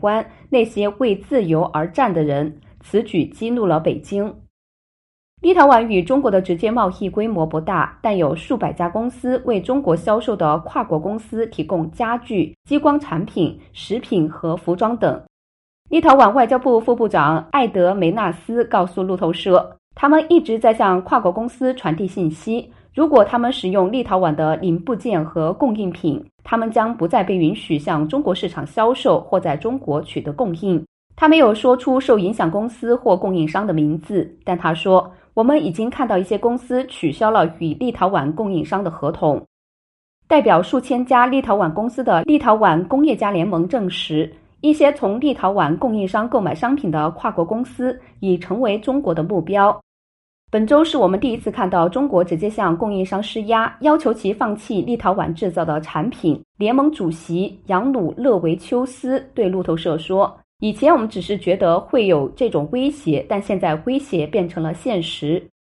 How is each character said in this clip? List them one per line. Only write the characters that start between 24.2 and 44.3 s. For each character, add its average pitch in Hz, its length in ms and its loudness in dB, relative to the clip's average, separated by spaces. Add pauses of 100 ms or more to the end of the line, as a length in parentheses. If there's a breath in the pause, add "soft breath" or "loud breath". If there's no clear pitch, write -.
的 156 220 0
零 170 240 -2
部 233 160 -4
件 190 280 -4
和 160 300 -2
供 226 220 0
应 196 160 -4
品， 151 340 -4 (180)
他 - 140 -2
们 226 140 -2
将 226 260 0
不 170 100 -2
再 208 160 2
被 190 140 -2
允 170 180 2
许 - 220 -4
向 151 300 -2
中 269 160 -2
国 185 100 0
市 180 160 -4
场 143 160 -10
销 226 260 0
售 254 300 2
或 - 180 0
在 156 160 -2
中 233 220 -6
国 151 240 -4
取 - 180 -8
得 147 140 -8
供 165 220 -2
应。 170 280 -2 (320)
他 320 120 4
没 320 100 8
有 233 160 6
说 247 240 4
出 254 240 0
受 247 160 4
影 196 160 0
响 180 160 0
公 208 180 -4
司 240 280 -2
或 226 200 2
供 185 200 -2
应 156 120 0
商 190 180 -4
的 196 60 -2
名 156 280 0
字， - 440 -4
但 180 140 -2
他 165 160 -2
说 185 380 2 (220 loud breath)
，“我 220 80 0
们 285 220 4
已 185 80 -4
经 220 180 -4
看 262 180 -4
到 208 80 0
一 180 80 0
些 202 140 -2
公 240 180 0
司 247 300 -4
取 165 260 -4
消 220 200 0
了 170 260 2
与 160 180 -4
立 247 160 -4
陶 185 180 -2
宛 156 220 0
供 196 200 -4
应 156 120 -2
商 196 200 -4
的 165 80 -4
合 151 200 -4
同。” 151 320 0 (840)
代 311 140 6
表 208 200 6
数 269 180 0
千 247 240 -2
家 247 220 4
立 262 160 0
陶 233 160 0
宛 165 160 0
公 214 160 -2
司 240 140 -6
的 190 200 2
立 - 140 4
陶 220 200 4
宛 180 300 4
工 269 160 2
业 277 120 2
家 202 160 -2
联 208 160 0
盟 175 200 0
证 202 220 -2
实， 160 420 -4 (300 soft breath)